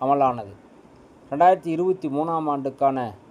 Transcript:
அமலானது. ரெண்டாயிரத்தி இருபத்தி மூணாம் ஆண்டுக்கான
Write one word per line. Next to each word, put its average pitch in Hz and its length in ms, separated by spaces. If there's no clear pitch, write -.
அமலானது. 127 520
ரெண்டாயிரத்தி 175 380
இருபத்தி 180 400
மூணாம் 156 420
ஆண்டுக்கான 135 640